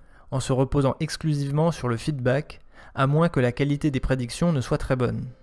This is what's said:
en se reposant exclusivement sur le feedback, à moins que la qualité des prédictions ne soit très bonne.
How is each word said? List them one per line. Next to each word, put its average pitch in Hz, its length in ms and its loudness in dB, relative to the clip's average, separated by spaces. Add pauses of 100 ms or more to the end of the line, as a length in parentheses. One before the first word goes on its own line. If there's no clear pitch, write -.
(300)
en 135 100 -2
se 135 140 -2
reposant 135 460 2
exclusivement 151 720 0
sur 127 180 -4
le 117 80 0
feedback, 131 640 -2 (340)
à 135 120 2
moins 160 220 4
que 143 100 0
la 123 120 4
qualité 143 380 0
des 131 100 0
prédictions 131 520 0
ne 139 100 2
soit 147 160 0
très - 180 -2
bonne. 123 300 -2 (180)